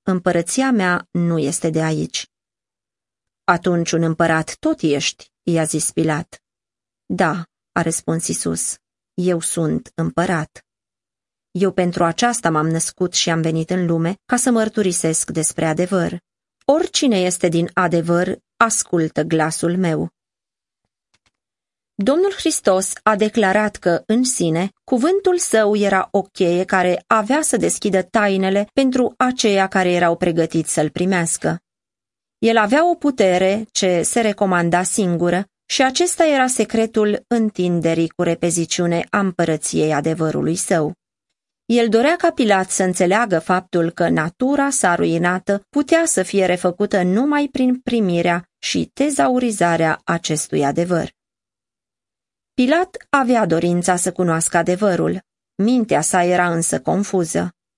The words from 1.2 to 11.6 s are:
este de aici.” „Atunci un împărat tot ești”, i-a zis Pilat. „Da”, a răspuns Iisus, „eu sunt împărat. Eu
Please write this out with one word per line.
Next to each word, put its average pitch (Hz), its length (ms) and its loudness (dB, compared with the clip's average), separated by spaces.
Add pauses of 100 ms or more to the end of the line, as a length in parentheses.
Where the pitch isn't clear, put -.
este 156 320 -2
de 160 120 0
aici.” 160 440 -4 (1200)
„Atunci 175 480 0
un 170 100 0
împărat 160 560 0
tot 311 220 -2
ești”, - 500 -2 (120)
i-a 165 220 0
zis 151 260 -4
Pilat. 160 520 -4 (640)
„Da”, 175 380 -2 (280)
a 175 100 -2
răspuns 165 460 -4
Iisus, - 480 -6 (380)
„eu 175 260 -2
sunt 156 540 -4
împărat. 165 640 -4 (920)
Eu 185 220 -2